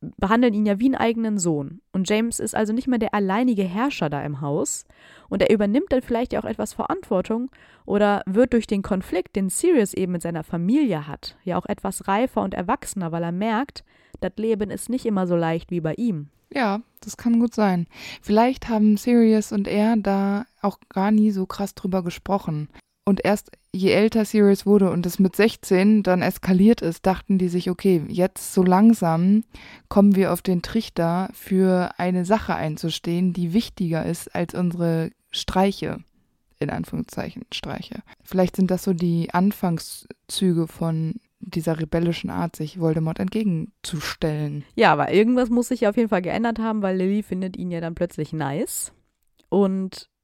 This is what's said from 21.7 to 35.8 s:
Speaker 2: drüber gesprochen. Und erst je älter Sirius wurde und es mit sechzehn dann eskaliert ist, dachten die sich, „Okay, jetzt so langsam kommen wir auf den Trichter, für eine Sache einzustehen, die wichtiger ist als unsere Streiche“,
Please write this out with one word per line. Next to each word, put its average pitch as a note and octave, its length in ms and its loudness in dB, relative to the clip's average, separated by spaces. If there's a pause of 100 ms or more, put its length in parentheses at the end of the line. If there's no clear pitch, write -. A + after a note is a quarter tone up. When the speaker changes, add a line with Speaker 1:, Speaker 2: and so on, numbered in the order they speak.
Speaker 2:
drüber F#3 300 -2
gesprochen. E3+ 640 -4 (400)
Und G3 160 2
erst - 280 0 (200)
je F#3+ 200 2
älter G#3+ 340 4
Sirius G3+ 400 4
wurde G3 260 6
und F3 140 -2
es F3 120 -6
mit F#3+ 160 2
sechzehn G3+ 680 4
dann F3+ 180 2
eskaliert F#3+ 600 4
ist, - 240 -4
dachten F#3+ 320 0
die F3+ 100 0
sich, F3 220 -2
„Okay, F3 400 2
jetzt - 440 -2
so F#3 100 4
langsam F#3 840 6 (420)
kommen G3+ 300 6
wir F#3 160 2
auf F3 80 -4
den F3+ 200 0
Trichter, F3+ 680 -2
für F#3 680 0
eine F3+ 280 -2
Sache G3+ 300 0
einzustehen, E3+ 760 -2
die F3 220 -4
wichtiger F3 520 -2
ist - 300 -8
als F3 180 -4
unsere E3+ 580 -2 (200)
Streiche“, - 680 -2 (600)